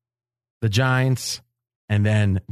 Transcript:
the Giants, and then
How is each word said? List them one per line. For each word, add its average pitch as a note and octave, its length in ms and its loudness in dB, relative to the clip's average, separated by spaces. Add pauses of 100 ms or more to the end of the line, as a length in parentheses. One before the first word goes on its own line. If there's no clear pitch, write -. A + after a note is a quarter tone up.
(600)
the A2+ 80 0
Giants, B2+ 720 0 (480)
and G#2 180 0
then G#2 340 0 (120)